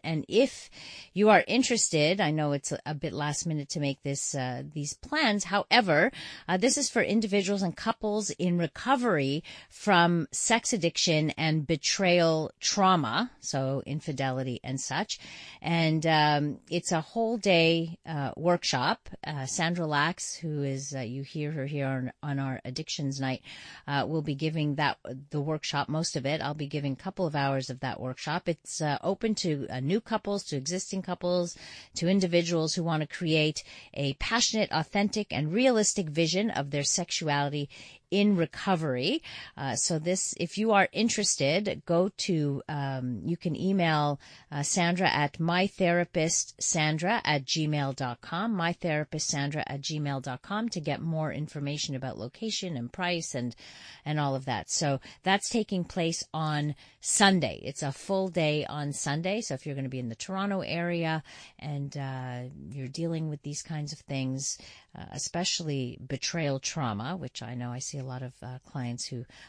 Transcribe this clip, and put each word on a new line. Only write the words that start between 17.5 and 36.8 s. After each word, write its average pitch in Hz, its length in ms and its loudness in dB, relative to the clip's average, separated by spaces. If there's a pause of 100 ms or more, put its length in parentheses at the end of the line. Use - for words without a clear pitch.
uh, 143 280 -4
workshop. 165 760 2 (160)
Uh, 143 200 -4
Sandra 170 400 0
Lax, 151 500 0
who 151 280 -4
is, 139 320 -4
uh, 131 60 -4
you 127 200 -6
hear 151 300 -6
her 143 160 -4
here 143 180 -2
on, 131 260 -2 (120)
on 139 160 -2
our 131 260 -2
Addictions 139 540 -4
Night, 135 220 -2 (460)
uh, 139 200 0
will 156 160 0
be 151 120 -2
giving 151 400 0
that, 147 220 2 (320)
the 151 120 -2
workshop, 151 480 -2
most 156 260 -2
of 135 100 -2
it. 147 160 0
I'll 143 120 -2
be 151 140 -6
giving 143 260 -2
a - 20 -8
couple 185 320 -4
of 151 80 -2
hours 139 340 0
of 127 120 -8
that 131 180 -4
workshop. 151 480 -6
It's, - 340 -4
uh, 147 220 0
open 202 320 0
to, 147 340 0
uh, 127 100 -6
new 160 200 2
couples, 202 460 -2
to 147 120 -4
existing 180 440 -4
couples, 175 560 0 (380)
to 165 120 0
individuals 170 680 4
who 175 100 0
want 160 180 2
to 147 60 -2
create 156 560 2 (300)
a 139 200 0
passionate, 220 580 0
authentic, 202 600 0
and 151 220 -2
realistic 214 560 4
vision 165 400 2
of 143 220 -2
their 143 120 0